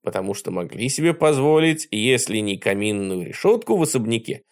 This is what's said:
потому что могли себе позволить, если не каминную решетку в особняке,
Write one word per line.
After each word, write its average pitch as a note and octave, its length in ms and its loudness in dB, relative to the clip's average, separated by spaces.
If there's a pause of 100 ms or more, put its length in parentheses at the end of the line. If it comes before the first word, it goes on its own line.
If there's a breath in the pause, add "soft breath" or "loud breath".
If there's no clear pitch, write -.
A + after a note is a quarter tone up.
потому G2 300 -4
что - 180 -8
могли F2+ 360 -6
себе D#3 260 0
позволить, D#3 800 2
если A2+ 460 0
не G#2 200 -2
каминную G2 680 -2
решетку A3 500 0
в F3 60 2
особняке, A#2 720 -2